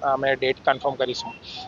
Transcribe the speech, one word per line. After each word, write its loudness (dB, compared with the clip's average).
અમે 2
ડેટ 2
કન્ફર્મ 2
કરીશું. -4